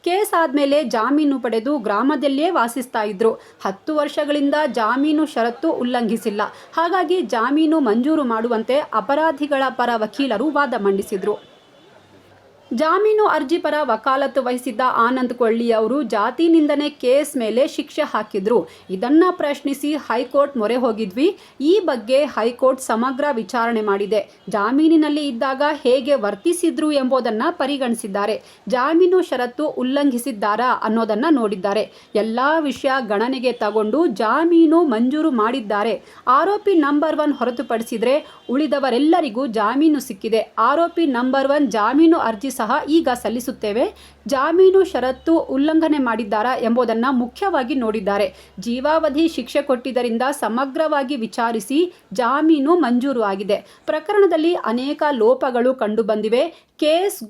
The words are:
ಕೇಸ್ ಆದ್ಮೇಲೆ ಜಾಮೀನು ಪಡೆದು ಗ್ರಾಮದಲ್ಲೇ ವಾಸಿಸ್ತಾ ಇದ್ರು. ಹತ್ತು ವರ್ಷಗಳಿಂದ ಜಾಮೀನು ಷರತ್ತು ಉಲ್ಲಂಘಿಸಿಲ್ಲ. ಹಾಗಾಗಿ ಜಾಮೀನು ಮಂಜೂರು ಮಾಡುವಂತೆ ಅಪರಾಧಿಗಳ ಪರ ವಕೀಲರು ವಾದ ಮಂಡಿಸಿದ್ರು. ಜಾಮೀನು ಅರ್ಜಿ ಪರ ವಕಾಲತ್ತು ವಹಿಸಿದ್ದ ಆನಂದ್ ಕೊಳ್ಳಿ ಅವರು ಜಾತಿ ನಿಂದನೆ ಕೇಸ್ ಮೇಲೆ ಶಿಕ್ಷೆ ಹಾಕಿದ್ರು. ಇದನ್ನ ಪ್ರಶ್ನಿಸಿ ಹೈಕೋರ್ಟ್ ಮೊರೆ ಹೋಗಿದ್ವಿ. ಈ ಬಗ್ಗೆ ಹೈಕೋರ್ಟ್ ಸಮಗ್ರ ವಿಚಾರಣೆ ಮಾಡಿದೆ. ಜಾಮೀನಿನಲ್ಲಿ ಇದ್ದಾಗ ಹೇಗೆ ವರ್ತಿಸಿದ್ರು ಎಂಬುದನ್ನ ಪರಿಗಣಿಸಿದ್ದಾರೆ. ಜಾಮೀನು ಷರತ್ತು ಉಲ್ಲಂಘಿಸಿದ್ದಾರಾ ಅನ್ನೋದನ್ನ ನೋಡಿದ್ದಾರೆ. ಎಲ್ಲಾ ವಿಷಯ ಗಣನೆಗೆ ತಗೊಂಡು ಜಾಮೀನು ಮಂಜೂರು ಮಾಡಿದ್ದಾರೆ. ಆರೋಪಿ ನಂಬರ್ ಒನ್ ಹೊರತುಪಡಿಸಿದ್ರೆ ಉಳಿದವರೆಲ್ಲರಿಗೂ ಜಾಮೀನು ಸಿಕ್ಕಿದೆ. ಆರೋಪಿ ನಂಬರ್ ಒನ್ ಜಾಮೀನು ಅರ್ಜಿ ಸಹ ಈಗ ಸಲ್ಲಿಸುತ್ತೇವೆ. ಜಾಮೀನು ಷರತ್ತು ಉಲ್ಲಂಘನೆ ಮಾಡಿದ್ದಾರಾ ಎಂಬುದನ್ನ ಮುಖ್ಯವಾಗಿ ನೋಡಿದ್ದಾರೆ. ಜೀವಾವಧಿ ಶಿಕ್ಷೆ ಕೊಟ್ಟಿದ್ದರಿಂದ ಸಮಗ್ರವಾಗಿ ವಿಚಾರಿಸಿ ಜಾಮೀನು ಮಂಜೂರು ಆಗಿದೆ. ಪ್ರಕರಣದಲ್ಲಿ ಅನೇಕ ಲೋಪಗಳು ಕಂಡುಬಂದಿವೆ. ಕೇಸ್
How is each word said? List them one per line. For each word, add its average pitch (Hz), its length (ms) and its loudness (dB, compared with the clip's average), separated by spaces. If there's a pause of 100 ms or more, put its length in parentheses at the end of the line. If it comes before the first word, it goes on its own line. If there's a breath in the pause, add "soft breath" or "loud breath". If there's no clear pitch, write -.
ಕೇಸ್ 392 300 0
ಆದ್ಮೇಲೆ 285 500 2
ಜಾಮೀನು 262 560 0
ಪಡೆದು 233 380 -2
ಗ್ರಾಮದಲ್ಲೇ 269 720 0
ವಾಸಿಸ್ತಾ 269 520 -2
ಇದ್ರು. 214 300 0
ಹತ್ತು - 640 -8
ವರ್ಷಗಳಿಂದ 294 580 0 (120)
ಜಾಮೀನು 269 600 0
ಷರತ್ತು 233 460 -2
ಉಲ್ಲಂಘಿಸಿಲ್ಲ. 226 720 -2 (300 loud breath)
ಹಾಗಾಗಿ 349 480 0
ಜಾಮೀನು 294 600 0
ಮಂಜೂರು 269 440 0
ಮಾಡುವಂತೆ 233 540 0
ಅಪರಾಧಿಗಳ 294 880 -2
ಪರ 247 260 -2
ವಕೀಲರು 233 560 -2
ವಾದ 277 260 0
ಮಂಡಿಸಿದ್ರು. 196 720 -2 (1300)
ಜಾಮೀನು 403 520 2
ಅರ್ಜಿ 311 320 0
ಪರ 302 240 -2
ವಕಾಲತ್ತು 262 600 0
ವಹಿಸಿದ್ದ 247 380 -6 (160)
ಆನಂದ್ 247 380 0
ಕೊಳ್ಳಿ 233 380 0
ಅವರು 226 300 0
ಜಾತಿ 233 460 0
ನಿಂದನೆ 294 400 4
ಕೇಸ್ 285 480 0
ಮೇಲೆ 233 320 0
ಶಿಕ್ಷೆ - 340 -6
ಹಾಕಿದ್ರು. 220 560 -2 (320 loud breath)
ಇದನ್ನ 247 400 4
ಪ್ರಶ್ನಿಸಿ 285 680 -4
ಹೈಕೋರ್ಟ್ 269 600 -2
ಮೊರೆ 226 200 0
ಹೋಗಿದ್ವಿ. 233 640 -2 (220 loud breath)
ಈ 359 240 4
ಬಗ್ಗೆ 262 400 0
ಹೈಕೋರ್ಟ್ 254 560 0
ಸಮಗ್ರ 254 520 -2
ವಿಚಾರಣೆ 233 480 -2
ಮಾಡಿದೆ. 202 400 0 (280 loud breath)
ಜಾಮೀನಿನಲ್ಲಿ 294 800 2
ಇದ್ದಾಗ 262 340 -2 (220)
ಹೇಗೆ 262 300 2
ವರ್ತಿಸಿದ್ರು 302 800 -2
ಎಂಬುದನ್ನ 247 580 0
ಪರಿಗಣಿಸಿದ್ದಾರೆ. 233 840 -4 (320 loud breath)
ಜಾಮೀನು 330 540 4
ಷರತ್ತು 247 440 -4
ಉಲ್ಲಂಘಿಸಿದ್ದಾರಾ 247 1000 0 (140)
ಅನ್ನೋದನ್ನ 220 480 0
ನೋಡಿದ್ದಾರೆ. 208 560 0 (280 loud breath)
ಎಲ್ಲಾ 240 440 0
ವಿಷಯ 277 320 -2 (100)
ಗಣನೆಗೆ 233 520 -2
ತಗೊಂಡು 220 540 0
ಜಾಮೀನು 320 800 4
ಮಂಜೂರು 269 460 0
ಮಾಡಿದ್ದಾರೆ. 220 640 0 (320 loud breath)
ಆರೋಪಿ 381 460 2
ನಂಬರ್ 294 440 2
ಒನ್ 302 220 0
ಹೊರತುಪಡಿಸಿದ್ರೆ 233 720 -2 (360 loud breath)
ಉಳಿದವರೆಲ್ಲರಿಗೂ 277 960 0
ಜಾಮೀನು 247 540 2
ಸಿಕ್ಕಿದೆ. 220 420 -2 (160)
ಆರೋಪಿ 330 480 2
ನಂಬರ್ 262 420 0
ಒನ್ 277 220 2
ಜಾಮೀನು 277 480 4
ಅರ್ಜಿ 226 400 -4
ಸಹ 226 140 -2 (160)
ಈಗ 302 200 2 (140)
ಸಲ್ಲಿಸುತ್ತೇವೆ. 226 640 -2 (420 loud breath)
ಜಾಮೀನು 339 580 4
ಷರತ್ತು 262 540 0
ಉಲ್ಲಂಘನೆ 302 600 2
ಮಾಡಿದ್ದಾರಾ 226 580 0 (120)
ಎಂಬುದನ್ನ 233 420 0
ಮುಖ್ಯವಾಗಿ 269 640 -2
ನೋಡಿದ್ದಾರೆ. 208 520 0 (340 loud breath)
ಜೀವಾವಧಿ 294 680 0
ಶಿಕ್ಷೆ 285 340 -4
ಕೊಟ್ಟಿದ್ದರಿಂದ 247 680 -2
ಸಮಗ್ರವಾಗಿ 277 840 -2
ವಿಚಾರಿಸಿ 226 600 -4 (340 loud breath)
ಜಾಮೀನು 285 640 2
ಮಂಜೂರು 247 460 0
ಆಗಿದೆ. 196 360 -2 (280 loud breath)
ಪ್ರಕರಣದಲ್ಲಿ 330 680 2
ಅನೇಕ 262 560 -4
ಲೋಪಗಳು 247 640 0
ಕಂಡುಬಂದಿವೆ. 214 680 -2 (400 loud breath)
ಕೇಸ್ 339 480 0